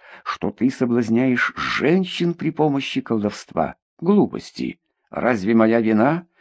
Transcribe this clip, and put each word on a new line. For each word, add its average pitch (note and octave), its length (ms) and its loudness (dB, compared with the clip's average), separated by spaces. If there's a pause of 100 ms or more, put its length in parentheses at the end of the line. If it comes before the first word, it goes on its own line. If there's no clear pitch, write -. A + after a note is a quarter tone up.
(220)
что - 280 -6
ты - 180 0
соблазняешь A#2+ 880 0
женщин F3 800 0
при E3 160 -4
помощи C#3+ 500 -2
колдовства. G#2 760 -4 (220)
Глупости. - 800 0 (300)
Разве A2+ 460 0
моя A2+ 260 4
вина, A2+ 460 2 (140)